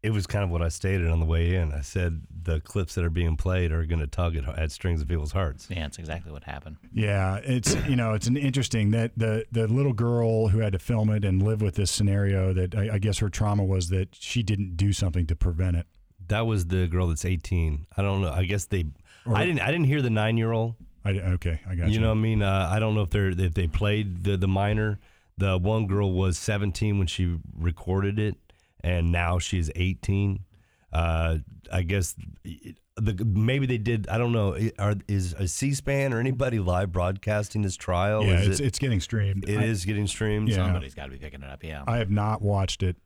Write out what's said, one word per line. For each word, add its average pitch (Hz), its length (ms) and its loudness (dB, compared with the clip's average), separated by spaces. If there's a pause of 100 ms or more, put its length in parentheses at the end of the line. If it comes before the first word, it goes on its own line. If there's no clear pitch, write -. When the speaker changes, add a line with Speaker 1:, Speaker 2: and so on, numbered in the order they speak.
Speaker 1:
it 107 80 0
was 101 140 0
kind 101 180 0
of 90 60 0
what 85 120 0
I 85 60 2
stated 92 400 0
on 82 100 4
the 82 80 2
way 85 300 2
in. 80 160 0
I 71 80 -4
said 82 400 -2 (220)
the 80 180 0
clips - 340 -4
that 90 100 0
are 85 60 2
being 82 260 0
played 92 360 0
are 82 140 0
gonna 80 200 0
tug 82 300 -2
at, 71 100 -4 (120)
at 80 120 -2
strings 85 320 -2
of 69 60 -4
people's 76 240 -2
hearts. 80 380 -4
Speaker 2:
Yeah, 82 160 -4
it's - 120 -12
exactly 80 320 -8
what 71 140 -14
happened. 71 320 -12 (160)
Speaker 3:
Yeah, 98 500 0
it's, 123 320 0 (140)
you 131 80 2
know, 113 160 0
it's 107 140 -2
an 123 100 2
interesting 127 560 0
that 117 240 0
the, 113 340 0
the 113 160 0
little 131 280 2
girl 113 540 2
who 101 100 4
had 104 160 2
to - 40 -2
film 110 320 0
it 107 140 2
and 92 180 4
live 107 200 2
with 101 140 0
this 101 140 2
scenario 98 640 2
that 90 220 0
I, 104 200 0
I 101 40 2
guess 101 200 0
her 104 120 0
trauma 104 340 2
was 92 240 2
that 92 260 -2
she - 280 -4
didn't 98 340 -2
do 98 160 4
something 87 340 0
to 82 100 0
prevent 87 400 0
it. 85 100 -2 (420)
Speaker 1:
That 110 180 0
was 101 200 0
the 90 200 2
girl 90 220 2
that's 80 160 -2
eighteen. 82 600 0 (100)
I 98 60 0
don't 98 200 0
know. 82 80 0
I 85 140 0
guess 98 220 -2
they, 90 180 -2 (420)
Speaker 3:
Or 123 100 2
Speaker 1:
I 147 100 2
didn't, 156 140 0
I 95 120 -2
didn't 165 140 2
hear 143 160 2
the 123 80 2
nine-year-old. 113 640 2 (320)
Speaker 3:
I, 101 40 2
okay, 90 580 0
I 92 60 -4
got 85 140 0
you. 107 60 2
Speaker 1:
You 110 60 2
know 110 80 4
what 110 100 2
I - 20 2
mean? 110 220 2
Uh, 95 300 2
I 107 60 2
don't 110 160 2
know 107 80 2
if 87 80 -2
they're, 101 200 2
if 87 240 0
they 90 140 2
played 104 560 0
the, 98 120 2
the 95 120 2
minor. 104 500 2 (380)
The 95 220 2
one 107 280 2
girl 98 260 2
was 90 260 2
seventeen 101 600 0
when 87 100 2
she 87 280 0 (180)
recorded 95 640 -2
it, 107 180 -2 (460)
and 85 300 2
now 87 260 0
she's 85 360 -2
eighteen. 95 680 0 (480)
Uh, 82 460 0 (340)
I 92 100 0
guess 90 320 -2 (300)
it, 80 340 -16 (180)
the, 104 280 -2
maybe 117 420 2
they 123 120 0
did. 107 300 -2
I 107 80 -2
don't 120 160 0
know. 104 220 2
I, 107 240 -2
are, 104 160 0 (140)
is 92 260 0
a 95 140 -2
C 139 260 -2
span 139 400 -2
or 113 60 0
anybody 123 380 0
live 90 340 0
broadcasting 98 720 -2
this 95 140 -2
trial? 101 480 0
Speaker 3:
Yeah, 92 160 4
Speaker 1:
Is 101 80 4
Speaker 3:
it's, 92 120 0
Speaker 1:
it, 139 60 0
Speaker 3:
it's - 120 -2
getting 120 220 0
streamed. 98 480 -2
Speaker 1:
it 104 100 0
Speaker 3:
I 107 60 2
Speaker 1:
is 107 200 -2
getting 104 220 -2
streamed? 107 420 -2
Speaker 3:
Yeah. 104 80 2
Speaker 2:
Somebody's 85 380 0
gotta 69 160 -12
be 67 80 -14
picking 69 240 -14
it 67 80 -14
up, 67 140 -16
yeah. 76 220 -10
Speaker 3:
I 117 120 0
have 104 120 -2
not 104 300 2
watched 98 420 0
it. 90 240 0